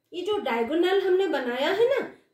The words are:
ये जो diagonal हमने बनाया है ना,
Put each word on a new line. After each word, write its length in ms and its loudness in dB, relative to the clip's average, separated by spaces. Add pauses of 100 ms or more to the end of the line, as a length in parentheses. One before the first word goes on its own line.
(120)
ये 100 -10
जो 180 -2
diagonal 640 0
हमने 260 2
बनाया 420 -2
है 180 2
ना, 120 0 (340)